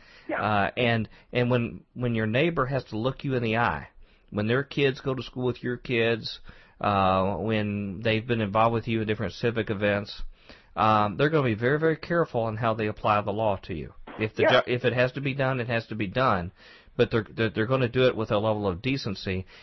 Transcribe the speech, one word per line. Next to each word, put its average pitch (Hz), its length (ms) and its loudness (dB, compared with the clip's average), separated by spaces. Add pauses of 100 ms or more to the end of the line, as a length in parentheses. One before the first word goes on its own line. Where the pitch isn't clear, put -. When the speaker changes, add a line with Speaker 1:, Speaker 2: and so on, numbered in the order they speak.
(300)
Speaker 1:
Yeah. 285 120 -4
Speaker 2:
Uh, 104 360 2
and, 117 320 0 (240)
and 123 180 2
when, 123 300 0 (120)
when 120 220 -2
your 110 120 0
neighbor 139 380 0
has 131 200 -2
to 107 120 -8
look 127 280 -2
you 131 100 -2
in 120 80 0
the 110 140 0
eye, 95 300 0 (420)
when 104 180 -2
their 131 160 2
kids 135 380 0
go 135 120 -2
to 131 80 -6
school 127 240 -6
with 123 160 -2
your 123 140 -4
kids, 117 640 -2 (400)
uh, 95 560 2
when 101 680 -2
they've 110 240 0
been 120 140 0
involved 110 340 2
with 113 140 -2
you 113 140 0
in 107 60 -4
different 104 260 -4
civic 113 360 -2
events, 101 520 -2 (560)
um, 107 400 4
they're 151 120 4
gonna 156 140 2
be 117 120 2
very, 127 240 2
very 160 180 2
careful 165 440 0
on 110 140 -2
how 113 200 0
they 110 120 0
apply 107 340 2
the 98 120 -2
law 104 300 2
to 101 100 -8
you. 71 200 -8 (260)
If 110 160 -2
the 113 80 2
Speaker 1:
Yeah. 123 220 6
Speaker 2:
ju-, 120 80 -2
if 123 120 0
it 120 80 2
has 127 200 2
to 139 80 -6
be 139 120 -2
done, 131 260 0
it 117 80 -4
has 117 200 -2
to 110 80 -8
be 107 120 -2
done. 101 440 2 (440)
But 117 160 4
they're, 113 180 0
they're, 113 200 0
they're 110 160 0
gonna 131 240 2
do 127 180 4
it - 80 2
with 110 160 -4
a 104 60 4
level 104 300 0
of 90 140 -2
decency. 101 640 -4 (180)